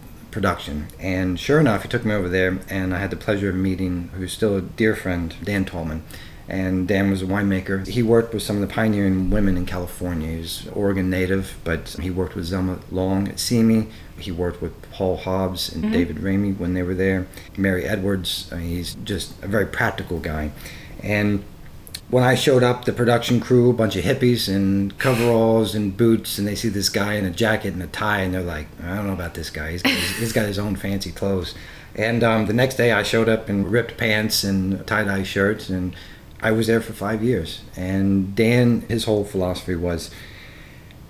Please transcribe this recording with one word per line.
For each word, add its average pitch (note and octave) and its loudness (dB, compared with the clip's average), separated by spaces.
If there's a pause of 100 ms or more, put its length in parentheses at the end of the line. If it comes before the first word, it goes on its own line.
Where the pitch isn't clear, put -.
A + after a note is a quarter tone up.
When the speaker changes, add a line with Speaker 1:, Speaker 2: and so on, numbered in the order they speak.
(320)
Speaker 1:
production." F2 -2 (120)
And F#2 0
sure D3 4
enough, A2+ 4
he - -10
took A#2+ -2
me G#2+ 0
over F#2+ 0
there, F#2 2 (100)
and F#2+ -2
I F2+ -2
had G2 -2
the E2+ -6
pleasure G2+ 0
of F2+ 0
meeting, F2+ -2
who's F#2 -6
still G#2 2
a F#2+ 0
dear A2 2
friend, E2+ -4 (100)
Dan G2+ 0
Tallman. D#2+ -6 (440)
And F#2 0
Dan G2 2
was F#2+ 0
a F#2 -4
winemaker. F#2+ 0
He A2+ 0
worked A#2 4
with G#2 -2
some G#2 -2
of G2+ 0
the G2 -8
pioneering G2+ 2
women G2+ 4
in F2 0
California. F2 -4
He's E2 -8
Oregon G2 2
native, F#2 0
but E2 -2 (120)
he F2+ -2
worked F2+ -4
with E2+ -6
Zelma F#2 -2 (100)
Long F#2+ 0
at - -8
Simi. A2+ 4 (320)
He - -10
worked F2 -4
with E2+ -6 (180)
Paul F#2 0
Hobbs F#2 -2
and E2 -6
Speaker 2:
Mm-hmm. G#3+ 0
Speaker 1:
David E2+ 0
Ramey G2 0
when F2 -2
they F#2 0
were F2+ -2
there. F#2 2 (280)
Mary F#2+ 0
Edwards, F#2+ -2
uh, - -8
he's E2+ -6
just - -6 (120)
a F#2+ -8
very G2 -2
practical G2 -4
guy. D2+ -4 (540)
And G#2 0 (680)
when B2+ 4
I B2+ 6
showed B2+ 4
up, B2 2
the A2+ 0
production A#2 4
crew, B2 6
a B2 6
bunch A2 2
of F2+ 0
hippies B2 2
in G2 2
coveralls A2+ 4
and G#2 -2
boots, A2+ 4
and G2+ 0
they G#2 -2
see A#2 -2
this G2 0
guy G#2 0
in G#2 0
a F#2 0
jacket G#2 0
and F2+ -6
a E2 -8
tie, G#2 0
and F#2 0
they're F#2 -2
like, D#2+ -6 (180)
"I F2 -4
don't G#2 -2
know G2 -2
about F2 -6
this D#2+ -8
guy. D#2 -6
He's F2 -6
got C4+ 2
his, F#2 -4
he's A2+ -4
got A2 2
his G2+ -4
own G#2 -2
fancy G2 -4
clothes." F#2+ -2 (420)
And, A2+ 0
um, A2 4
the G#2 0
next B2+ 2
day A#2+ 4
I G#2 4
showed A2+ 2
up A2 2
in G2 2
ripped A2+ 0
pants G#2+ 2
and G2 0
tie-dye G2+ 2
shirts, G2+ 0
and F#2 -2 (460)
I A2 2
was A2 2
there A2+ 6
for A2 -8
five G#2 -4
years. A2 -2 (140)
And G2 0
Dan, A#2+ 4
his A2+ -2
whole G#2 2
philosophy F#2 -2
was, E2+ -2 (1000)